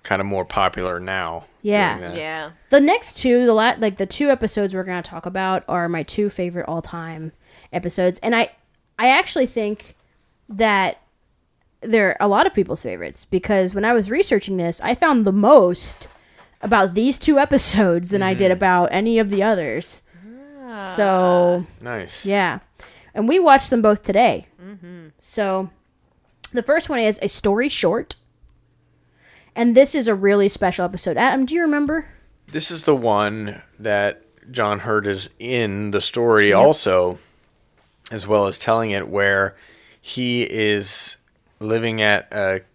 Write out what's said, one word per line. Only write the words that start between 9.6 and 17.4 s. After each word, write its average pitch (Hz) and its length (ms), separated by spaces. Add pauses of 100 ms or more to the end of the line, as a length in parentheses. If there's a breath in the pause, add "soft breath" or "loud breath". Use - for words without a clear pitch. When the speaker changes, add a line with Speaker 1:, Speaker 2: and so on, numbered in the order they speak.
Speaker 2:
that 202 500 (840)
they're 220 400
a 208 80
lot 233 180
of - 80
people's - 280
favorites, 87 420
because 190 500
when 202 100
I 233 80
was 208 180
researching 220 480
this, 170 240
I 240 120
found 262 300
the 196 80
most 202 760 (540 soft breath)
about 196 320
these 240 240
two 294 200
episodes 190 720